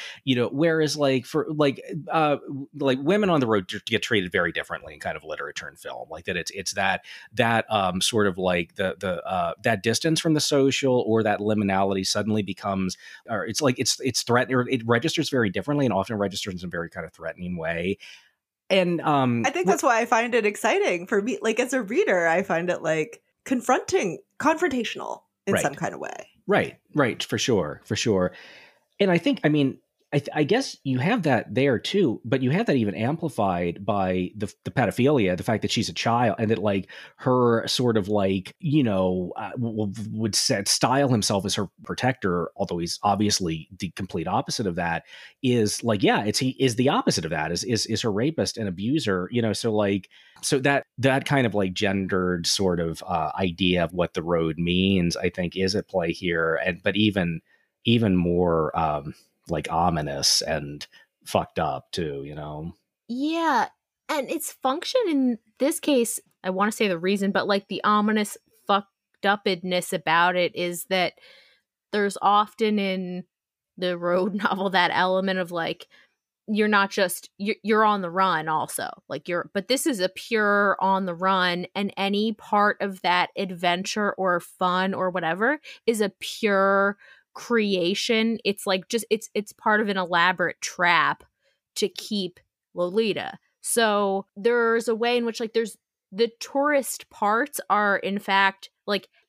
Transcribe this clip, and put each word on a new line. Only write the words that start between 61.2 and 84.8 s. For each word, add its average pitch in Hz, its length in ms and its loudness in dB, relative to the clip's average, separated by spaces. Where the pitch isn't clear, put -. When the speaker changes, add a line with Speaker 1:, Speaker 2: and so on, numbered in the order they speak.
Speaker 1:
fucked - 320 -2
up 73 360 -4
too, 73 320 -6
you 73 100 -12
know? 76 380 -10
Speaker 3:
Yeah. 285 640 -2
And 277 200 -4
its - 220 -6
function 294 560 -2
in 262 320 2
this 285 220 0
case, 247 400 2
I 185 60 -4
wanna 196 240 0
say 214 160 0
the 175 100 -2
reason, 196 320 0
but, 190 160 0
like, 202 220 0
the - 160 -6
ominous 208 520 2
fucked 202 220 2
upness 185 680 0
about 175 420 4
it 175 180 2
is 175 360 -4
that 185 240 0
there's 202 280 0
often 208 560 2
in 185 460 -4
the 180 200 -2
road 180 380 0
<laughs> 202 80 -4
novel 190 280 0
that 180 220 4
element 185 460 0
of, 175 120 -6
like, 165 360 -6
you're 214 180 2
not 202 220 2
just, - 480 -2
you're, 202 260 -4
you're 214 220 4
on 208 160 2
the 175 100 -4
run 170 380 0
also. 135 400 -2
Like, 143 200 -8
you're, 175 240 -4
but 196 160 -4
this 269 180 0
is 233 140 0
a 185 80 2
pure 202 720 2
on 190 240 2
the 175 100 -4
run, 180 580 0
and 196 220 -2
any 208 380 0
part 208 480 2
of 196 200 -6
that 175 360 2
adventure 185 760 -2
or 180 280 0
fun 185 520 0